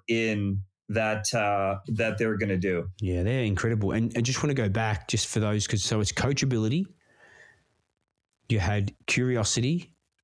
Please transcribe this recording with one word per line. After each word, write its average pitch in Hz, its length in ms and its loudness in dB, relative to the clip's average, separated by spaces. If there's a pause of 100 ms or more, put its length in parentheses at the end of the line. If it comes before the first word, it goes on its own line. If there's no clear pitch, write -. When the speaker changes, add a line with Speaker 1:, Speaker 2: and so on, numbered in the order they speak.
Speaker 1:
in 104 520 0 (280)
that, 107 460 0
uh, 101 440 0 (100)
that 110 300 -2
they're 110 180 0
gonna 101 200 0
do. 90 320 0 (120)
Speaker 2:
Yeah, 90 220 0
they're 127 220 0
incredible. 107 480 0
And 113 240 0
I 120 40 2
just 127 220 0
wanna 147 120 0
go 117 140 0
back 107 400 -2
just - 200 -2
for 110 120 -2
those, 104 260 0
'cause 104 160 -2
so 110 180 0
it's 101 120 0
coachability, 135 720 0 (1600)
you 113 100 2
had 101 360 0 (120)
curiosity, 127 880 0 (300)